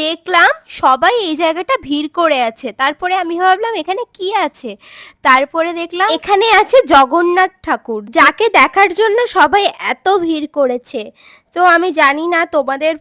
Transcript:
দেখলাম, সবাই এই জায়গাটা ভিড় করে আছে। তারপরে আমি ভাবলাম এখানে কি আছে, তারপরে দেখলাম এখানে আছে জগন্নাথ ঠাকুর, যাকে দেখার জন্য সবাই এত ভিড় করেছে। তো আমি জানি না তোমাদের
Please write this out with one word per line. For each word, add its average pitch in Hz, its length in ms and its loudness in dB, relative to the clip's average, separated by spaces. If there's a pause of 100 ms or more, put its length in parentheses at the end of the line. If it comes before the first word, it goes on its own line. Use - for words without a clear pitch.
দেখলাম, 339 460 0 (300)
সবাই 285 340 2 (140)
এই 311 80 -4
জায়গাটা 339 380 -2 (120)
ভিড় 294 280 -4
করে 320 280 0
আছে। 226 300 -6
তারপরে 302 440 -4
আমি 339 220 -4
ভাবলাম 381 340 0 (100)
এখানে 381 200 -6 (120)
কি 370 140 -8 (120)
আছে, 285 300 -6 (520)
তারপরে 285 500 0
দেখলাম 349 360 -4 (100)
এখানে 403 340 0
আছে 415 240 4 (160)
জগন্নাথ 349 600 2 (100)
ঠাকুর, 233 380 -6 (100)
যাকে 339 420 2
দেখার 381 420 2
জন্য 427 240 0 (100)
সবাই 392 360 2 (260)
এত - 160 -6 (120)
ভিড় 320 340 -2
করেছে। 254 500 -4 (500)
তো 339 140 -4
আমি 349 260 4
জানি 294 360 0
না 339 180 0
তোমাদের 294 540 -2